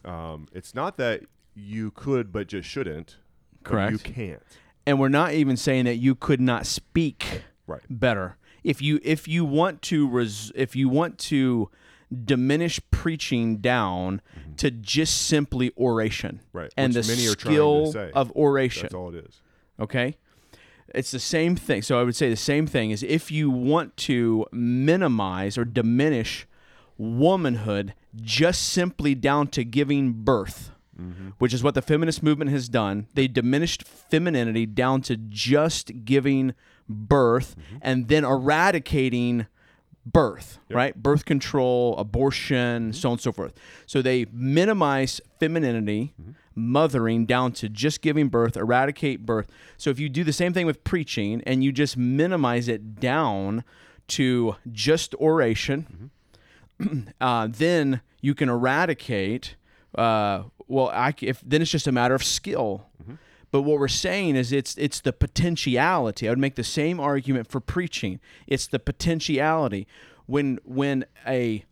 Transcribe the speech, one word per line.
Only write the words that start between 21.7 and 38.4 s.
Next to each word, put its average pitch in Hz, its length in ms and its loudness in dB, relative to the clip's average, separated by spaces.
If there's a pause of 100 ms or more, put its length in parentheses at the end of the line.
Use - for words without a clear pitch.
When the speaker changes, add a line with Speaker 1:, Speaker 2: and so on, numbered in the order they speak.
Speaker 2:
So 123 180 2
I 123 40 4
would 120 100 0
say 135 160 2
the 113 60 0
same 151 320 0
thing 110 240 0
is 104 100 -4
if 156 300 -2
you 151 180 2
want 131 480 0
to 117 540 2
minimize 120 1080 0
or 120 60 0
diminish 120 840 0 (500)
womanhood 113 1000 0 (200)
just 120 540 0
simply 160 480 0
down 143 320 2
to 127 160 -2
giving 135 480 0
birth, 110 580 0 (280)
Speaker 1:
Mm-hmm. 90 380 -12
Speaker 2:
which 123 160 2
is 120 100 0
what 143 120 2
the 131 80 0
feminist 160 400 0
movement 151 300 2
has 127 180 -2
done. 104 420 0
They 135 160 2
diminished 127 580 0
femininity 123 800 0
down 127 380 0
to 120 160 -4
just 117 880 0
giving 135 480 2 (340)
birth 120 680 2
Speaker 1:
Mm-hmm. 101 280 -18
Speaker 2:
and 127 260 0
then 151 160 4
eradicating 131 1200 2 (600)